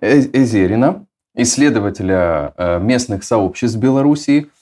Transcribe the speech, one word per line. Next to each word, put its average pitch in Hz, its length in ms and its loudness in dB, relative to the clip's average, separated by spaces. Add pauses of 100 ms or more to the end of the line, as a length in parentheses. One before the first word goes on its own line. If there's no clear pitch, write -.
Э-, 131 200 4 (120)
Эзерина, 117 720 2 (300)
исследователя, 98 1200 0
э, 87 240 -2
местных 117 440 -2
сообществ 110 520 -2
Беларуси, 143 720 0 (120)